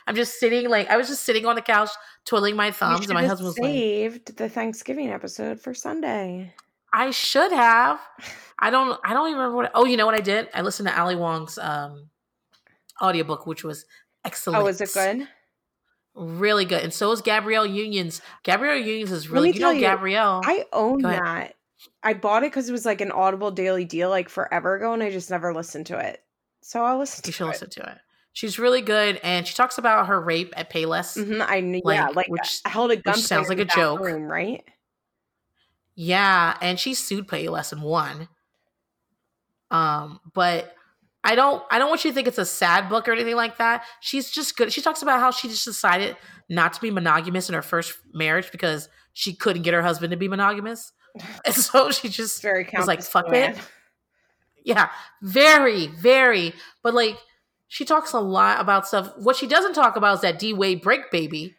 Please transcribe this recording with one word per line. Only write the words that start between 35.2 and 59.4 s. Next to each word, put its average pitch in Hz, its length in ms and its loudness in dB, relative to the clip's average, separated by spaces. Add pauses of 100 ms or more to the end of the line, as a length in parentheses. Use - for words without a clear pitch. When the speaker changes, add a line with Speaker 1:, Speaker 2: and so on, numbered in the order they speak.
Speaker 1:
Yeah, 180 640 4
and 180 200 -2
she 262 140 -4
sued 196 340 -6
Payless 160 440 -6
and 151 100 -10
won. 151 460 -4 (1400)
Um, 151 500 0 (140)
but 175 400 0 (480)
I 220 120 2
don't, 277 360 4
I 226 80 4
don't 277 100 2
want 302 160 0
you 311 60 0
to 240 40 -2
think 254 140 0
it's 240 100 -2
a 190 60 0
sad 185 440 2
book 226 200 0
or 226 40 2
anything 233 240 -2
like 233 220 -2
that. 233 260 0 (160)
She's 269 300 -6
just - 260 -6
good. 240 160 0
She 285 100 -4
talks 320 200 -2
about 262 180 2
how 254 100 4
she 247 180 -4
just 220 160 -6
decided 196 520 0 (320)
not 170 260 2
to - 60 -14
be 220 100 -4
monogamous 175 580 0
in 180 60 -6
her 156 80 -4
first 170 320 -4 (180)
marriage 160 400 -2
because 156 360 -4 (240)
she - 220 -6
couldn't 175 280 0
get 170 120 2
her 170 80 4
husband 170 280 0
to 175 60 -4
be 190 120 -2
monogamous. 202 640 -4 (220)
<laughs> 220 80 -18 (240)
And 269 80 2
so 269 380 4
she 247 160 -4
just 214 340 -6
Speaker 2:
Very 185 340 -2
Speaker 1:
was 180 120 2
like, 165 100 2
Speaker 2:
Countess 180 100 -10
Speaker 1:
"Fuck 175 200 2
it." 254 260 2
Speaker 2:
Joanne. - 100 -16 (1000)
Speaker 1:
Yeah, 202 260 2 (320)
very, 247 640 8
very. 190 680 6 (280)
But, 233 120 2
like, 226 220 2 (520)
she - 160 -10
talks 311 280 2
a 247 80 0
lot 196 400 4
about 196 280 2
stuff. 196 280 -2
What 254 200 2
she 269 100 -6